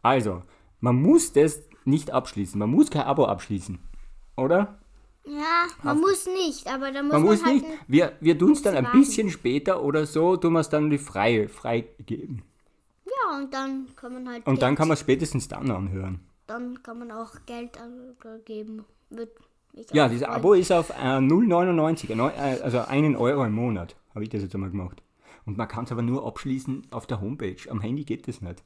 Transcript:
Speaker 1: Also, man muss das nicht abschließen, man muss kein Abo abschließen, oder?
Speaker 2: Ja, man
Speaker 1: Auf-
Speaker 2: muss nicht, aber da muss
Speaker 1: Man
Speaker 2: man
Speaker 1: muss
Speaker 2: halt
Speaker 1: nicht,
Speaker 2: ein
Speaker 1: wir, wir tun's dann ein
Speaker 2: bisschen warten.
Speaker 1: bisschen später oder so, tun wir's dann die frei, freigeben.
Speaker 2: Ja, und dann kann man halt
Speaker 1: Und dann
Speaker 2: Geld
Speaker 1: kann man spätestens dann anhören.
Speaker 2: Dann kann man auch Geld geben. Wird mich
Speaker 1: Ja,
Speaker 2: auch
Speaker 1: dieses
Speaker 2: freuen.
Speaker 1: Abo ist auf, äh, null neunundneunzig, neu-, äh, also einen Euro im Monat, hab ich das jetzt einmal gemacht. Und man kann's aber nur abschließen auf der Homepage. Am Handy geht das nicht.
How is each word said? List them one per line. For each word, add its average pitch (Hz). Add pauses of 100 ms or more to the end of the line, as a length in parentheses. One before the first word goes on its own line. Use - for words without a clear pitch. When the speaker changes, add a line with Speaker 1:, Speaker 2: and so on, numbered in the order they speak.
Speaker 1:
Also, 107 (360)
man 123
muss 302
das 147 (240)
nicht 147
abschließen, 104
man 107
muss 185
kein 147
Abo 139
abschließen, 98 (580)
oder? 175 (460)
Speaker 2:
Ja, 311 (180)
man 294
Speaker 1:
Auf- 311
Speaker 2:
muss 381
nicht, 370
aber 269
da 277
muss 285
Speaker 1:
Man 302
Speaker 2:
man 208
Speaker 1:
muss 214
Speaker 2:
halt 285
Speaker 1:
nicht, 277
Speaker 2:
ein 311 (100)
Speaker 1:
wir, 151
wir 156
tun's 247
dann -
ein 127
Speaker 2:
bisschen -
warten. 247
Speaker 1:
bisschen 226
später 143
oder 147
so, 165
tun 170
wir's 160
dann 151
die 147
frei, 107
freigeben. 117 (640)
Speaker 2:
Ja, 415
und 277
dann 269
kann 247
man 254
halt 240
Speaker 1:
Und 131
dann 127
Speaker 2:
Geld 147
Speaker 1:
kann 160
man 156
spätestens 135
dann -
anhören. 95 (260)
Speaker 2:
Dann 247
kann 233
man 240
auch 220 (140)
Geld 240 (680)
geben. 214 (260)
Wird 226 (420)
mich -
Speaker 1:
Ja, 147
Speaker 2:
auch 123
Speaker 1:
dieses 120
Speaker 2:
freuen. -
Speaker 1:
Abo 190
ist 180
auf, 170
äh, 135
null 160
neunundneunzig, 170
neu-, 123
äh, 139
also 123
einen 139
Euro 135
im 107
Monat, 107 (200)
hab 107
ich 110
das 107
jetzt 95
einmal 95
gemacht. 90 (420)
Und 101
man 110
kann's 120
aber 120
nur 120
abschließen 131
auf -
der 107
Homepage. 104 (120)
Am 104
Handy 127
geht -
das 123
nicht. 87